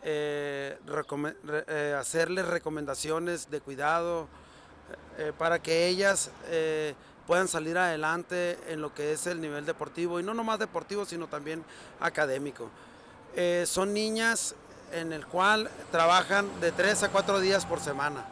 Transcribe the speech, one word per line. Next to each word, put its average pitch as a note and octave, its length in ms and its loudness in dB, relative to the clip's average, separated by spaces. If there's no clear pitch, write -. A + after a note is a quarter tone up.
eh, C#3+ 800 -4
recome-, D3 580 -4
re-, D3+ 240 -4
eh, D3 300 0
hacerles E3 480 0
recomendaciones D#3 1040 -2
de C#3+ 120 -6
cuidado, D#3+ 640 -2
eh, D3+ 200 -4
para E3 240 2
que E3 260 2
ellas, F#3+ 440 2
eh, D#3 460 0
puedan F3 220 4
salir E3 300 0
adelante F3 800 0
en D#3 140 -6
lo D3 120 -6
que D3 200 -2
es D#3 140 -2
el F3 120 -2
nivel D3 260 -6
deportivo, E3+ 540 -2
y F3 40 -2
no G3+ 100 -4
nomás A3 260 -2
deportivo, G3+ 460 -4
sino E3+ 220 -8
también D#3 360 -6
académico. C#3 680 0
Eh, F3 300 2
son F#3+ 280 0
niñas A3 600 0
en E3 200 -4
el D3+ 160 -8
cual G#3 420 4
trabajan F3+ 680 6
de E3+ 100 2
tres G3 320 4
a G3 60 2
cuatro G3 320 2
días F#3+ 240 4
por D#3 160 -2
semana. C#3 500 -2